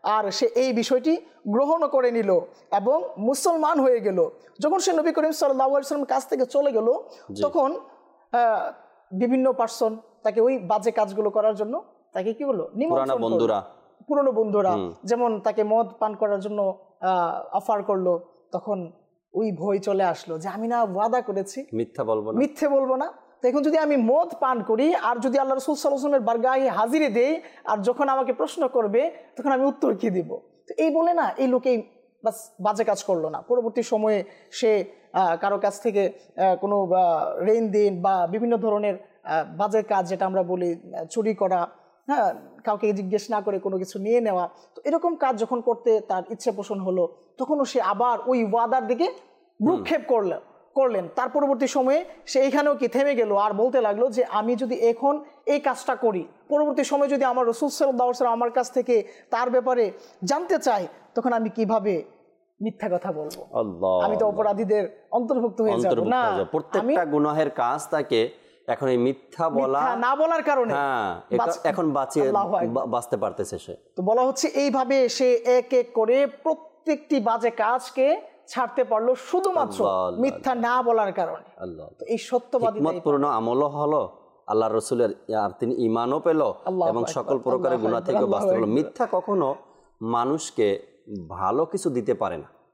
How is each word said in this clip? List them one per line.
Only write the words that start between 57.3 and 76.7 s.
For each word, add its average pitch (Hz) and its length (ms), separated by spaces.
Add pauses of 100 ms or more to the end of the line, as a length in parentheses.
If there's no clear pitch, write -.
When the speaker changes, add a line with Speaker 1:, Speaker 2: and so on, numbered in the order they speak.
Speaker 1:
রাসূল 233 220
সাল্লাল্লাহু 277 220
আলাইহি 247 180
ওয়াসাল্লাম 247 240
আমার 233 180
কাছ 247 220
থেকে 240 320 (260)
তার 247 200
ব্যাপারে 247 400 (340)
জানতে 320 340
চায়, 214 280 (280)
তখন 240 180
আমি 226 160
কিভাবে 208 560 (580)
মিথ্যা 214 360
কথা 185 140
বলবো? 151 460
Speaker 2:
আল্লাহ, 95 320
Speaker 1:
আমি 92 100
তো 87 40
Speaker 2:
আল্লাহ। 214 240
Speaker 1:
অপরাধীদের 208 840
অন্তর্ভুক্ত 233 480
হয়ে 220 100
যাব 226 80
Speaker 2:
অন্তর্ভুক্ত 180 320
Speaker 1:
না। 247 180
Speaker 2:
হয়ে 196 100
যাব। 190 120
প্রত্যেকটা 190 520
Speaker 1:
আমি 156 80
Speaker 2:
গুনাহের 151 400
কাজ 135 380
তাকে 127 440 (340)
এখন - 220
এই 127 80
মিথ্যা 131 520
বলা, 135 320
Speaker 1:
মিথ্যা 233 160
না 247 200
বলার 320 260
কারণে 262 300
Speaker 2:
হ্যাঁ, 123 480 (100)
একা-, 120 60
Speaker 1:
বাঁচ-, 165 280
Speaker 2:
এখন 160 260
বাঁচিয়ে 139 360
Speaker 1:
আল্লাহু 196 280
আকবার। 180 120
Speaker 2:
বা-, 120 200
বাঁচতে 120 300
পারতেছে 98 420
সে। - 180 (200)
Speaker 1:
তো 185 60
বলা 226 200
হচ্ছে 262 260
এইভাবে 269 600
সে 247 260
এক 240 380
এক 247 220
করে 240 320
প্রত্যেকটি 302 920